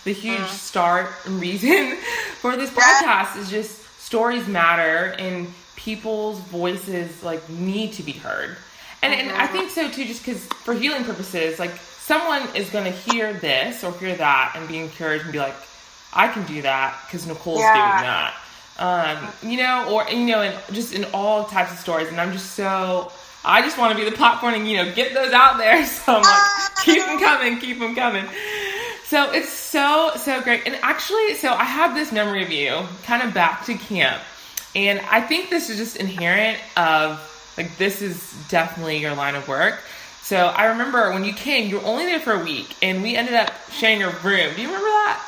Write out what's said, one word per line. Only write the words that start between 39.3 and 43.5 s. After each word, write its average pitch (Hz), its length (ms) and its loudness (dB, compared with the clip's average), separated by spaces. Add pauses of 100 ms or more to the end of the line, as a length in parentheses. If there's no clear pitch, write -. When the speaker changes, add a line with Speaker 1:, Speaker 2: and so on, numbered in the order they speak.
Speaker 1:
of 139 140 -6
work. 165 320 0 (420)
So 196 140 -2 (100)
I 208 200 4
remember 233 460 2
when 190 120 -2
you 208 100 -2
came, 247 340 -2
you 190 120 -2
were 196 60 -10
only 269 200 0
there 339 140 0
for 233 140 0
a 190 40 0
week, 160 420 -6
and 185 220 0
we 233 140 -2
ended 240 180 0
up 214 160 4 (220)